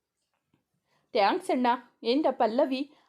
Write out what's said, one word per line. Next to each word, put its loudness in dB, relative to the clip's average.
"ಥ್ಯಾಂಕ್ಸ್ 0
ಅಣ್ಣ" 0
ಎಂದ 0
ಪಲ್ಲವಿ -2